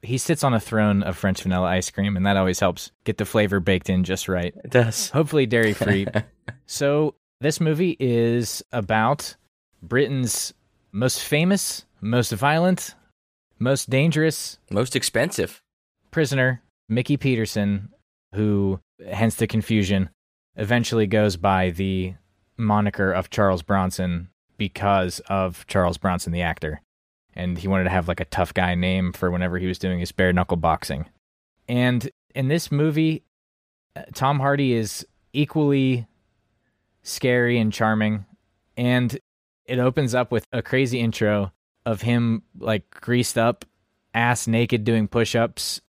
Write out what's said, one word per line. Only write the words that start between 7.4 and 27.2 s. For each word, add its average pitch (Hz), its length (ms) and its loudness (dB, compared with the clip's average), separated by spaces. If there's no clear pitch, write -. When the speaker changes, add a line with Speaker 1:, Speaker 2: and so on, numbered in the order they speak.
Speaker 1:
this 147 200 0
movie 160 380 2
is 117 640 2
about 113 640 0
Britain's 127 720 -2
most 120 300 0
famous, 175 640 0
most 117 300 0
violent, 160 640 0
most 131 320 0
dangerous 156 680 0
Speaker 2:
Most 113 260 -2
expensive. - 680 -2
Speaker 1:
prisoner, 131 520 0
Mickey 123 300 0
Peterson, 104 720 0
who, 101 460 2
hence 107 300 0
the 113 100 0
confusion, 101 640 0
eventually 110 500 0
goes 104 300 2
by 92 340 2
the 92 440 -4
moniker 104 540 0
of 92 180 -2
Charles 95 320 2
Bronson 92 680 -2
because 98 680 0
of 95 380 -2
Charles 87 320 2
Bronson, 90 340 -2
the 87 100 -2
actor. 78 380 -4